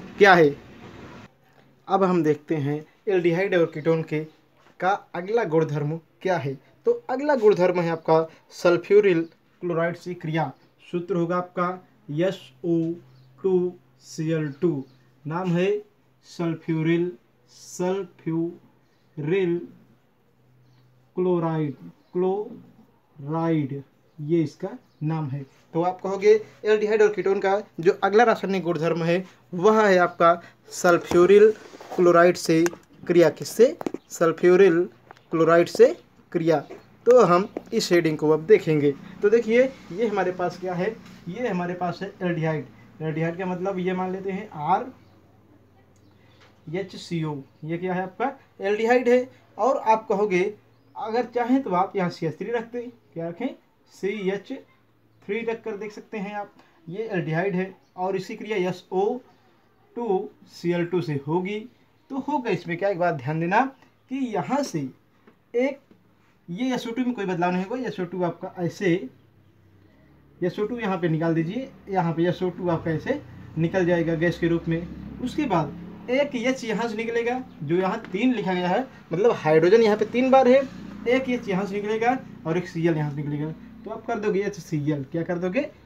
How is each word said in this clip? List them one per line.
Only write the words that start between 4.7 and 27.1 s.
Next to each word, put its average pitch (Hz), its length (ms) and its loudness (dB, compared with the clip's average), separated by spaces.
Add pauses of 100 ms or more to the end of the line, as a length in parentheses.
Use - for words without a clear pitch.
का 180 100 0 (260)
अगला 202 300 -2
गुणधर्म 151 540 -2 (220)
क्या 185 160 0
है। 139 220 -6 (260)
तो 240 240 0
अगला 277 280 0
गुणधर्म 180 420 4
है 165 120 0
आपका 160 380 2 (240)
सल्फ्यूरिल 175 760 4 (320)
chloride 170 360 -2
से 180 180 -10
क्रिया। 156 380 -4 (320)
सूत्र 180 300 -6
होगा 170 220 0
आपका 180 500 -4 (320)
एस 185 340 -4 (120)
ओ 165 280 0 (460)
टू 180 360 0 (260)
सी 160 300 -6
एल 151 300 -2
टू। 151 240 -2 (400)
नाम 175 240 -4
है 196 320 0 (480)
सल्फ्यूरिल, 165 800 -2 (400)
सल्फ्यूरिल 175 2000 -6 (1500)
Chloride, 165 600 0 (380)
chloride 165 1700 -4 (340)
ये 156 260 0
इसका 185 260 -8 (340)
नाम 156 240 -4
है। 139 180 -8 (280)
तो 165 100 -2
आप 180 180 -4
कहोगे 196 400 4 (240)
एल्डिहाइड 214 360 2
और 202 80 6
कीटोन 196 300 0